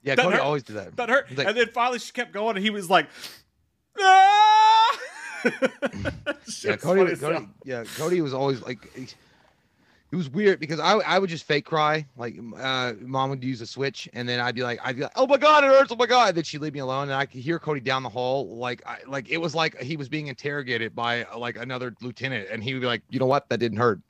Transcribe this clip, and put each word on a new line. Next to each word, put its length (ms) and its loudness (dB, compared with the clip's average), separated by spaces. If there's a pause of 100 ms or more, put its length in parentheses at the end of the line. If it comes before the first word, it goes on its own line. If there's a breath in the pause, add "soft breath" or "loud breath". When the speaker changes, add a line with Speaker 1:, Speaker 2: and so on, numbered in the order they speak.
Speaker 1:
Yeah, 100 -2
Speaker 2:
That 120 4
Speaker 1:
Cody 120 2
Speaker 2:
hurt? 60 2
Speaker 1:
always 200 -2
did 120 -14
that. 200 -12
Speaker 2:
That 140 -4
hurt?" 180 2
Speaker 1:
He's 120 -10
like, 80 0
Speaker 2:
And 100 0
then 120 2
finally 280 -2
she 160 -12
kept 200 -6
going, 220 -2
and 80 -4
he 60 0
was 200 -6
like, 180 4 (920 loud breath)
"Ah!" 960 8 (460)
<laughs> 0 -
Shit 1200 -6
Speaker 1:
Yeah, 80 -2
Speaker 2:
was 100 -4
Speaker 1:
Cody 180 2
Speaker 2:
funny 40 6
Speaker 1:
was, 100 2
Speaker 2:
as 80 -8
hell. 120 -2
Speaker 1:
Cody, 140 -6 (180)
yeah, 180 -8 (140)
Cody 240 0
was 120 -2
always 280 -2
like, 340 -12
he, 120 -14 (1040)
it 40 -8
was 140 -4
weird 300 2
because 200 -6
I, 200 4
I 200 2
would 100 0
just 140 -8
fake 220 0
cry. 400 0 (120)
Like, 200 -8 (200)
uh, 440 -4
Mom 300 -2
would 120 -8
use 180 -6
a 60 -10
switch, 460 -6
and 160 -6
then 100 0
I'd 160 -2
be 80 -4
like, 200 -4
I'd 120 -4
be 60 -6
like, 140 -6
"Oh 100 4
my 120 4
God, 260 6
it 40 4
hurts! 240 6
Oh 40 -6
my 100 2
God!" 240 4
And 80 -2
then 60 -2
she'd 180 -8
leave 120 -6
me 80 -8
alone, 220 -4
and 100 -4
I 120 -2
could 160 -16
hear 180 -4
Cody 200 -4
down 240 -2
the 60 -8
hall. 480 -4
Like, 280 -6
I, 220 -12
like, 220 -8
it 80 -2
was 180 -4
like 260 -2
he 160 -6
was 120 -10
being 180 -6
interrogated 680 -6
by, 300 -2
uh, 140 -14
like, 180 -8
another 440 -8
lieutenant, 500 -8
and 120 -8
he 100 -6
would 80 -6
be 60 -4
like, 220 -2
"You 100 -6
know 60 2
what? 240 0
That 100 -2
didn't 200 -2
hurt. 200 2 (100)